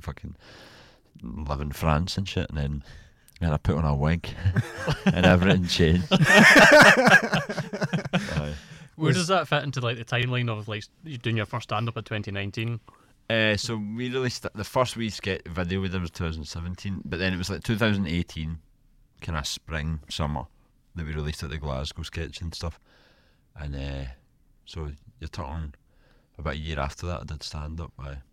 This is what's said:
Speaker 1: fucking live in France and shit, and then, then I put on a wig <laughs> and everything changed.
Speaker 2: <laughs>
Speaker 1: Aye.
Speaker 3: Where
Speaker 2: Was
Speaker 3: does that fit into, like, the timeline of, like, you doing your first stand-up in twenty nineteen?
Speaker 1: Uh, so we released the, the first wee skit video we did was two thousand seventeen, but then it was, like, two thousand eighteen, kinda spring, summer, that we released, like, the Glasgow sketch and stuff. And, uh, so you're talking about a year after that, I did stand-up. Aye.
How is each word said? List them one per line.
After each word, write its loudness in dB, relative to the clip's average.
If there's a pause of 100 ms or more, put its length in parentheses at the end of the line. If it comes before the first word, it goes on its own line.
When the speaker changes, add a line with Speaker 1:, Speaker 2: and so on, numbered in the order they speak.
Speaker 1:
fucking -12 (880)
live -6
in -4
France 0
and -2
shit, -4
and -6
then, -2 (580)
then 0
I 2
put 0
on 0
a 2
wig 0 (420)
<laughs> -4
and 4
everything 6
changed. 4
Speaker 2:
<laughs> 0 (1120)
Speaker 1:
Aye. -4 (420)
Speaker 3:
Where 0
Speaker 2:
Was 4
Speaker 3:
does 0
that 2
fit 0
into, -4
like, -2
the -12
timeline 0
of, -6
like, -6 (200)
you -10
doing -2
your 0
first -8
stand-up -4
in -10
twenty -8
nineteen? -6 (480)
Speaker 1:
Uh, 2
so -4
we -6
released -4
the, -6
the -6
first 0
wee -4
skit -6
video -2
we -2
did -4
was -6
two -8
thousand -4
seventeen, -8
but -6
then 0
it -2
was, -6
like, -6
two 0
thousand 2
eighteen, -4 (640)
kinda -6
spring, -6
summer, -4 (500)
that -8
we -8
released, -6
like, -10
the -8
Glasgow -8
sketch -10
and -8
stuff. -10 (800)
And, -8
uh, -8 (600)
so -12 (300)
you're -12
talking -10 (640)
about -4
a -8
year -6
after -6
that, -6
I -12
did -10
stand-up. -10
Aye. -12 (140)